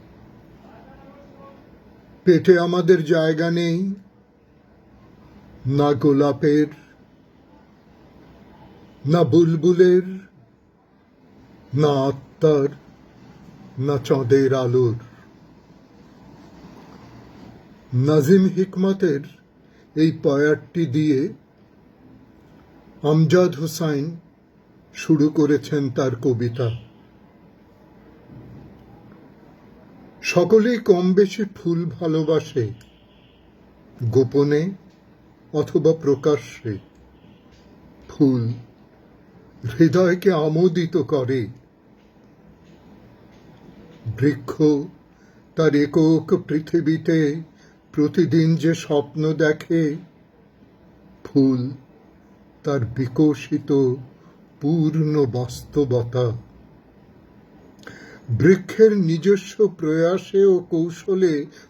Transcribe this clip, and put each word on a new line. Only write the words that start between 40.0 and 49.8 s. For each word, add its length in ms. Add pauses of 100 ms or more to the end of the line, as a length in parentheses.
আমোদিত 640
করে। 500 (2750)
বৃক্ষ 440 (920)
তার 180
একক 600 (140)
পৃথিবীতে 920 (500)
প্রতিদিন 640
যে 180
স্বপ্ন 600
দেখে, 600 (1300)